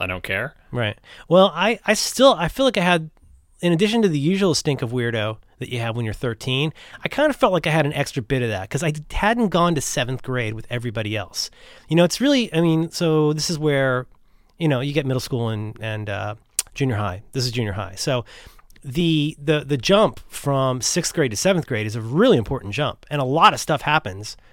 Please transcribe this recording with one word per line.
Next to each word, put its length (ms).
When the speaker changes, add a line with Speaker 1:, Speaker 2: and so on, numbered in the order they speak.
Speaker 1:
I 60
don't 160
care." 320
Speaker 2:
Right. 260
Well, 260
I, 320
I 80
still, 400
I 140
feel 180
like 120
I 40
had, 300
in 100
addition 300
to 80
the 80
usual 380
stink 260
of 80
weirdo 480
that 100
you 80
have 180
when 100
you're 100
thirteen, 580
I 40
kind 220
of 60
felt 180
like 140
I 20
had 160
an 80
extra 300
bit 180
of 80
that 220
'cause 100
I 80
d-, 260
hadn't 340
gone 260
to 60
seventh 420
grade 320
with 160
everybody 440
else. 360
You 100
know, 60
it's 160
really, 320
I 100
mean, 280
so 440
this 180
is 80
where, 480
you 100
know, 120
you 120
get 140
middle 140
school 300
and, 300
and, 300
uh, 240
junior 220
high. 260
This 120
is 60
junior 220
high. 200
So 320
the, 560
the, 200
the 160
jump 500
from 540
sixth 320
grade 180
to 60
seventh 300
grade 200
is 80
a 60
really 360
important 360
jump. 360
And 120
a 20
lot 300
of 80
stuff 220
happens 520